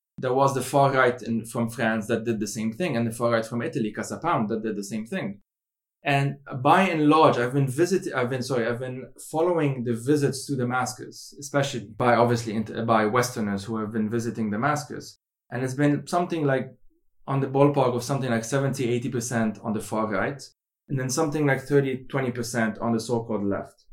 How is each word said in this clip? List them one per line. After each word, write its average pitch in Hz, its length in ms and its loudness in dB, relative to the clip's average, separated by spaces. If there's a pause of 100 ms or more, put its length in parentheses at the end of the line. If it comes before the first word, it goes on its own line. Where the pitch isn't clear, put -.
(180)
there 127 160 -2
was 135 220 4
the 127 60 0
far 139 300 4
right 127 300 4
in, 113 240 -2
from 117 240 -2
France 110 380 -2
that 113 180 0
did 113 140 0
the 104 80 -2
same 110 260 -4
thing, 156 240 -2
and 117 80 0
the 113 60 -2
far 120 200 0
right 113 140 2
from 120 160 -6
Italy, 127 320 -4
Casa 107 240 -8
Pound, 123 320 0
that 107 140 -4
did 107 120 -4
the 101 80 -6
same 107 220 -8
thing. 101 340 -8 (640)
And 139 360 0 (260)
by 185 260 6
and 151 200 2
large, 156 280 6
I've 123 160 0
been 139 140 2
visit-, 165 460 0
I've 123 180 0
been, 127 100 -2
sorry, 120 240 -2
I've 120 140 -2
been 127 280 -8 (240)
following 151 520 2
the 120 100 0
visits 131 540 0
to 143 80 -4
Damascus, 123 840 -4
especially 139 420 -2
by, 120 340 2
obviously, 117 400 4
int-, 113 320 -2
by 110 180 6
Westerners 107 600 0
who 113 120 -4
have 107 160 -4
been 107 160 0
visiting 113 400 -2
Damascus. 120 720 -4 (320)
And 123 120 -4
it's 127 120 -4
been 143 320 2
something 175 360 0
like 131 280 0 (560)
on 139 140 0
the 135 60 0
ballpark 139 460 4
of 117 100 -2
something 135 280 -2
like 113 120 0
seventy, 135 460 0
eighty 123 180 -2
percent 113 540 -2
on 113 120 -4
the 104 60 -2
far 110 280 -2
right, 107 340 -2 (460)
and 139 120 -2
then 127 120 -2
something 151 340 0
like 131 160 2
thirty, 135 440 2
twenty 131 260 -2
percent 113 480 -2
on 117 120 0
the 117 80 2
so-called 113 460 -2
left. - 480 -4